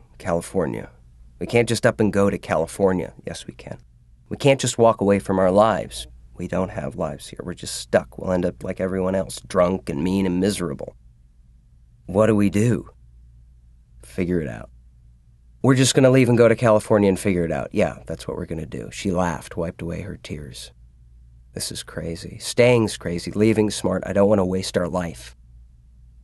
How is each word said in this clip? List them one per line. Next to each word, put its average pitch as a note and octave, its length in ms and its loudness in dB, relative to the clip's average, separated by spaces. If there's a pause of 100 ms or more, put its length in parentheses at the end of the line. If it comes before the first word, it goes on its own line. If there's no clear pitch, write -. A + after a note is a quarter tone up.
(180)
"California." E2+ 720 -4 (480)
"We F2 80 -8
can't A#2 220 2
just A#2 180 0
up A#2 140 2
and G#2 120 2
go G2+ 160 2
to G2 100 -2
California." F#2 720 -2 (120)
"Yes, - 220 -12
we - 80 -14
can." - 240 -16 (500)
"We - 80 -10
can't C3+ 240 4
just - 180 -2
walk A2+ 220 4
away G2 200 2
from F#2+ 180 -2
our F#2 140 4
lives." G2+ 560 2 (260)
"We F2 140 -10
don't F#2 220 -4
have C#2+ 260 -8
lives D2+ 320 -8
here. - 160 -16
We're F2 100 -10
just - 220 -12
stuck. - 420 -2
We'll F#2 140 -4
end F2+ 120 0
up F2 200 -6
like F#2+ 160 -8
everyone F#2+ 340 -2
else, - 320 -4
drunk F#2 420 0
and D2 140 -4
mean F#2+ 240 0
and F2+ 140 0
miserable." F#2 560 -4 (1120)
"What G2+ 200 2
do A2 100 4
we G2+ 140 2
do?" G#2 400 0 (1120)
"Figure F2 380 -4
it D2 80 -6
out." A1+ 200 -14 (960)
"We're C3+ 120 6
just C3 200 4
gonna B2+ 160 6
leave C3 180 6
and A#2+ 80 4
go A#2 120 8
to A2+ 60 4
California G#2+ 540 4
and F#2+ 100 2
figure F2+ 260 0
it D#2+ 60 -2
out." C#2 220 -6
"Yeah, E2+ 340 0
that's - 220 -10
what - 80 -6
we're E2+ 80 -8
gonna D#2+ 220 -8
do." - 260 -12
She - 180 -4
laughed, F2 460 -2
wiped E2+ 240 -6
away E2 220 -8
her E2+ 200 -12
tears. D2 480 -14 (840)
"This - 180 -8
is - 100 -10
crazy. E2+ 580 -10
Staying's A#2+ 580 4
crazy. F2 340 -6
Leaving's G#2+ 420 2
smart. F#2 300 -2
I F#2+ 80 -6
don't G2 160 4
wanna G2+ 160 4
waste F#2 320 -2
our F2+ 120 -2
life." E2+ 460 -6 (880)